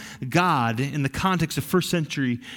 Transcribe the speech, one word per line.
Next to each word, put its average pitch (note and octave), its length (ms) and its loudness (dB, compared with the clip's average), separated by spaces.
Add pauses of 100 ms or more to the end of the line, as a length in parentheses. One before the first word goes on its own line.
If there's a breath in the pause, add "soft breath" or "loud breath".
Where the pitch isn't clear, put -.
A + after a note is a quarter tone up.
(260 loud breath)
God B2+ 540 2
in C#3 220 -2
the C3+ 80 2
context F3 480 0
of C3 60 0
first - 260 2
century C#3 500 0 (160 loud breath)